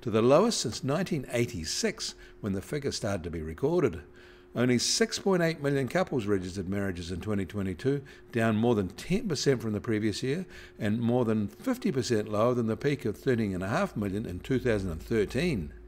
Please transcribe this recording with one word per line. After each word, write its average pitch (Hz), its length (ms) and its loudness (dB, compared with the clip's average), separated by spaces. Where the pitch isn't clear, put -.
to 120 80 -4
the 110 100 4
lowest 156 400 6
since - 240 -4
nineteen 156 480 -2
eighty-six, 120 800 -2
when 104 100 -2
the 98 80 -2
figure - 320 -4
started 98 320 -2
to 87 60 -6
be 82 100 -6
recorded. 85 640 0
Only 123 220 4
six - 420 2
point 185 240 2
eight 160 200 0
million 139 260 2
couples 151 380 0
registered 92 420 0
marriages 92 420 -2
in 87 120 -4
twenty 101 240 -2
twenty-two, 101 560 -2
down 113 240 4
more 120 180 6
than 101 140 2
ten 202 400 -2
percent 135 340 2
from 110 100 -2
the 104 80 0
previous 107 420 0
year 151 220 -2
and 110 220 0
more 120 240 4
than 110 240 2
fifty 247 420 -2
percent 113 380 0
lower 107 240 2
than 120 140 0
the 110 100 0
peak 139 300 -2
of 104 100 -2
thirteen 113 380 0
and 90 80 -2
a 95 60 -4
half 175 280 -2
million 101 300 -2
in 90 140 -6
two 131 180 0
thousand 104 320 0
and 82 120 -6
thirteen. 113 720 0